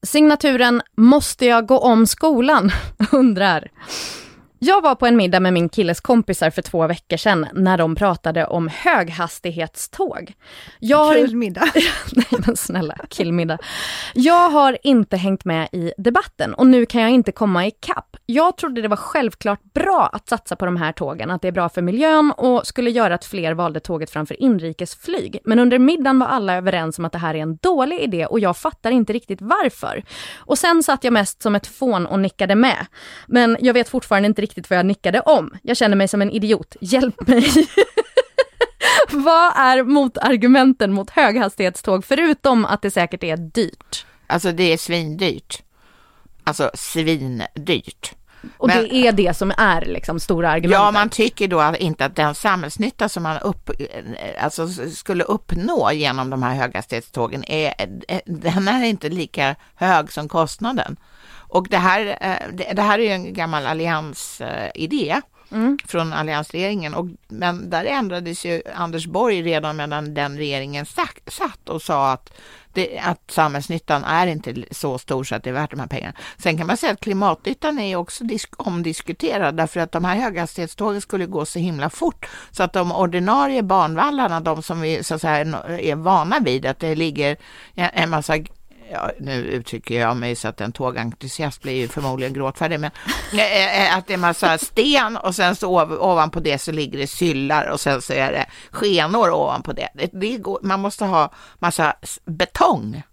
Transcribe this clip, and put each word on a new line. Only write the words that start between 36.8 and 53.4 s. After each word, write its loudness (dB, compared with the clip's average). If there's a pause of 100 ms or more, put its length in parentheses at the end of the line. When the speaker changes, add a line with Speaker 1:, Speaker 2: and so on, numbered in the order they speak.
Speaker 1:
Hjälp 0
mig. 6
<laughs> 6 (1400)
Vad 6
är 6
motargumenten 4
mot -2
höghastighetståg 0
förutom 4
att -2
det -2
säkert -2
är -2
dyrt? -6 (220)
Speaker 3:
Alltså, 0
det 2
är 2
svindyrt. -4 (800)
Alltså, -2
svindyrt. -4 (440)
Speaker 1:
Och 0
Speaker 3:
Men 4
Speaker 1:
det -4
är 6
det 2
som 0
är, 2
liksom, -6
stora 0
argumentet. 4
Speaker 3:
Ja, 4
man 0
tycker 0
då 2
att 2
inte -2
att -4
den 0
samhällsnytta -2
som -8
man -4
upp-, -6 (680)